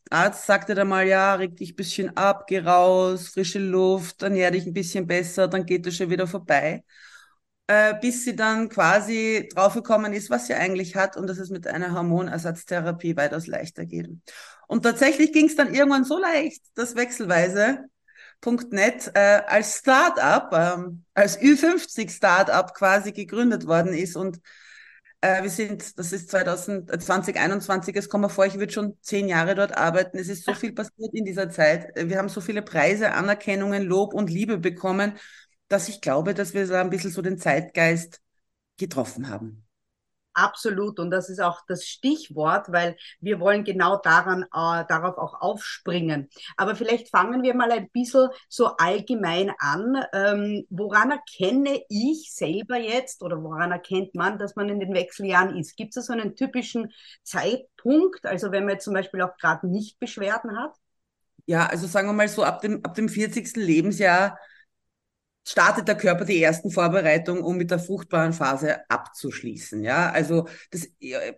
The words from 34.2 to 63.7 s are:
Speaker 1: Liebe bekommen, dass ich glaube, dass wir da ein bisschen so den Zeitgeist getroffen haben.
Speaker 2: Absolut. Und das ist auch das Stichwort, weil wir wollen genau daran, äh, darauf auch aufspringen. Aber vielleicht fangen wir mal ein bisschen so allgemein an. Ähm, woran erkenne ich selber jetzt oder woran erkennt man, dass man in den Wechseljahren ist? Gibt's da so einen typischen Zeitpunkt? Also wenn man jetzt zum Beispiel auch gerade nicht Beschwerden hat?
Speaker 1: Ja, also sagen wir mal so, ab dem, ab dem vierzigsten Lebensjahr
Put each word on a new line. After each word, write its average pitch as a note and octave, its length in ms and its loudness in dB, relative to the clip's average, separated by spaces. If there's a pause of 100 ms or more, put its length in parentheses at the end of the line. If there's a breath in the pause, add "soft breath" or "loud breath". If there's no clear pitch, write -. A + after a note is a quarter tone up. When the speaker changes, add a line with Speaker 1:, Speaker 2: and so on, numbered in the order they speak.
Speaker 1:
Liebe G3+ 300 -2
bekommen, F#3+ 560 -2 (540 loud breath)
dass G3 200 0
ich - 140 -14
glaube, D#3+ 320 0
dass F3+ 180 -6
wir G3+ 140 -2
da F3+ 160 0
ein F#3 80 -2
bisschen F#3 200 -4
so F#3 120 -8
den F#3 160 -4
Zeitgeist E3 840 0 (580)
getroffen C3+ 520 -6
haben. G#2+ 340 -12 (720)
Speaker 2:
Absolut. G#3 640 -2
Und E3+ 100 -4
das F#3 200 -4
ist F#3 100 -8
auch F3 260 -2
das F3+ 200 -8
Stichwort, F#3 840 -2
weil E3+ 280 0 (220 loud breath)
wir F#3+ 200 -4
wollen G3+ 240 2
genau F#3 320 2
daran, F3+ 460 2
äh, E3 440 -2
darauf F3 300 -2
auch - 240 -8
aufspringen. E3+ 880 -4 (300 loud breath)
Aber G3+ 180 -2
vielleicht A#3 320 -2
fangen A3+ 340 2
wir B3+ 120 4
mal A#3 180 4
ein G#3+ 180 -2
bisschen B3+ 380 4 (220 loud breath)
so - 260 0
allgemein G3 840 0
an. G3+ 540 -2
Ähm, G#3 560 0
woran G#3 440 0
erkenne C#4 760 0
ich B3 460 -2
selber G3+ 420 -4
jetzt A#3+ 460 -4
oder E3 200 -6
woran D#3+ 300 -4
erkennt F#3 420 -4
man, F#3+ 240 -2
dass G3+ 180 -8
man G3+ 120 -4
in G3+ 120 -4
den F#3+ 120 -4
Wechseljahren F#3+ 640 0
ist? - 220 -10
Gibt's G#3+ 160 -12
da B3 80 -8
so A#3+ 100 -8
einen G#3+ 240 -6
typischen A#3 560 -4 (300 loud breath)
Zeitpunkt? B3+ 1040 0
Also G3 260 -4
wenn G3 140 0
man G3 80 0
jetzt F#3+ 100 -12
zum G3+ 100 -4
Beispiel F#3+ 280 -2
auch F3+ 160 -4
gerade E3 280 0
nicht G#3 320 -4
Beschwerden G#3+ 600 -6
hat? D4+ 180 -10 (720)
Speaker 1:
Ja, E3+ 200 2
also E3+ 200 -4
sagen G3 200 0
wir G#3 60 -2
mal G#3 160 2
so, G#3 160 0
ab - 160 -2
dem, G#3 240 -4
ab - 100 -6
dem A3 140 -2
vierzigsten G#3+ 540 -4
Lebensjahr F3+ 760 2 (1080 loud breath)